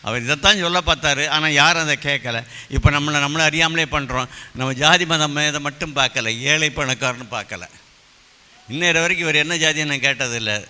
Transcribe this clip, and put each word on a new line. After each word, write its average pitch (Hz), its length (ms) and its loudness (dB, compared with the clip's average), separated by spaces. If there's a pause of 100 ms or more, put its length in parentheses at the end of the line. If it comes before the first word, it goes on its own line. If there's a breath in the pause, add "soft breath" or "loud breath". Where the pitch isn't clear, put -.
அவர் 113 200 -4
இதைத்தான் 151 380 0
சொல்ல 175 260 0
பார்த்தாரு, 151 420 0
ஆனா 156 200 0
யாரும் 156 340 4
அதை 151 200 0
கேட்கல. 123 420 -4 (260 loud breath)
இப்ப 135 220 2
நம்மளை, 147 320 0
நம்மளை 147 160 -2
அறியாமலே 160 440 2
பண்றோம். 131 440 -4 (260 loud breath)
நம்ம 131 200 -2
ஜாதி 156 320 4
மதம் 151 300 0
இதை 151 240 0
மட்டும் 147 360 -6
பார்க்கல, 123 440 -2
ஏழை 151 360 2
பணக்காரன்னு 131 560 -4
பார்க்கல. 104 300 -8 (1040)
இன்னொரு 165 320 2
வரைக்கும் 170 300 0
இவர் 151 180 2
என்ன 170 80 -2
ஜாதின்னு 156 300 2
நான் 139 300 0
கேட்டதில்லை. 113 540 -4